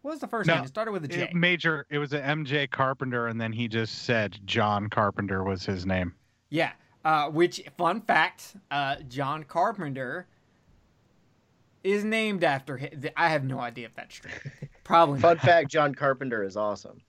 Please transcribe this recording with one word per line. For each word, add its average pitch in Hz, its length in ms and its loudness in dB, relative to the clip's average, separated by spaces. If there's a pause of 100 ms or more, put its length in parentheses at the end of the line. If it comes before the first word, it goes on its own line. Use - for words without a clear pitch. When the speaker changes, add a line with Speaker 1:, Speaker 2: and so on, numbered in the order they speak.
Speaker 1:
What 285 100 -8
was 311 80 -10
the 233 80 -10
first 214 200 -2
Speaker 2:
No, 170 80 4
Speaker 1:
name? 135 100 -2
It - 20 -12
started 220 240 -6
with 175 140 -6
a - 20 -8
J. - 160 -4
Speaker 2:
it, - 120 -6
Major, 165 540 0
it 147 80 -4
was 143 160 -4
a 143 120 -2
M 151 200 0
J 139 220 0
Carpenter, 131 600 -2
and 113 140 -4
then 113 120 -2
he 120 160 -2
just 113 340 -2
said 107 420 0
John 104 440 0
Carpenter 98 540 0
was 95 220 -2
his 92 200 -4
name. 92 280 0 (360)
Speaker 1:
Yeah. 143 220 -2 (340)
Uh, 156 240 2
which, 170 320 2 (160)
fun 180 240 0
fact, - 540 2 (160)
uh, 143 260 -2 (100)
John 139 380 -4
Carpenter 170 840 -2 (1600)
is 202 200 2
named 214 400 0
after 139 340 -2
hi-, 143 120 -8
th-, 143 260 -10
I 165 140 2
have 147 160 0
no 131 140 -4
idea 120 260 -8
if 110 100 -18
that's - 200 -16
true. - 160 -18 (280)
Speaker 3:
<laughs> - 240 -16
Speaker 1:
Probably 135 380 4
Speaker 3:
Fun 170 160 8
Speaker 1:
not. - 80 0
Speaker 3:
fact, 170 260 8
John 147 240 2
Carpenter 131 480 0
is 95 140 -6
awesome. 104 520 -4